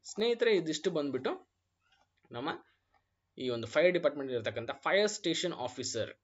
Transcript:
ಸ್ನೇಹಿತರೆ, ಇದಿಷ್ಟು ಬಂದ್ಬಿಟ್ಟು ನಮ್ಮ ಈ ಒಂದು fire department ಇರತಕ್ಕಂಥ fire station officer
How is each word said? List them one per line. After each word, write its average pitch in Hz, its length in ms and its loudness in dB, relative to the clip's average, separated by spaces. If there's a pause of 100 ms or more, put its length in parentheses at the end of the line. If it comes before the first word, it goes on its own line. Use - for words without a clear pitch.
ಸ್ನೇಹಿತರೆ, 233 520 2
ಇದಿಷ್ಟು 160 360 0
ಬಂದ್ಬಿಟ್ಟು 143 400 -2 (1000)
ನಮ್ಮ 127 180 -6 (880)
ಈ 127 120 -4
ಒಂದು 117 180 -4
fire 170 260 4
department 143 380 0
ಇರತಕ್ಕಂಥ 117 400 -4
fire 196 380 2
station 175 440 -2
officer 120 580 -4 (120)